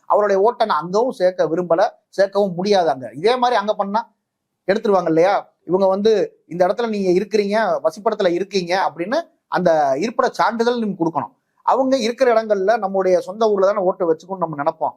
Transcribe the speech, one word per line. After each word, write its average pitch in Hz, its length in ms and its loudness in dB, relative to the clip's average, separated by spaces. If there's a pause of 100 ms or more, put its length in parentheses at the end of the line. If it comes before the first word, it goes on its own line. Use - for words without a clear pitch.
அவருடைய 202 360 2
ஓட்டை 220 260 2
நான் 160 140 -2
அங்கவும் 208 300 -2
சேர்க்க 180 360 0
விரும்பல, 165 340 0 (280)
சேர்க்கவும் 196 460 0
முடியாது 185 340 2
அங்க. 127 240 -6
இதே 196 220 0
மாதிரி 247 240 0
அங்க 208 160 -2
பண்ணா 202 260 -4 (640)
எடுத்துருவாங்க 196 400 0
இல்லையா? 170 280 2 (300)
இவங்க 190 220 0
வந்து 202 240 2 (360)
இந்த 175 160 -4
இடத்துல 220 260 -2
நீங்க 196 220 -2
இருக்கிறீங்க, 202 440 0 (260)
வசிப்பிடத்துல 202 460 -2
இருக்கீங்க 180 520 -2
அப்படின்னு 170 380 -4 (300)
அந்த 175 220 0 (280)
இருப்பிட 233 340 -2
சான்றிதழ் 233 480 0
நீங்க 214 180 -6
கொடுக்கணும். 156 360 -4 (320)
அவங்க 262 320 2
இருக்கிற 240 320 0
இடங்கள்ல 220 480 2
நம்முடைய 190 420 0
சொந்த 208 300 -2
ஊர்ல 196 160 2
தானே 208 140 2
ஓட்டு 185 260 -2
வச்சுக்கணும்னு 175 380 -4
நம்ம 160 140 -8
நினைப்போம், 147 400 -4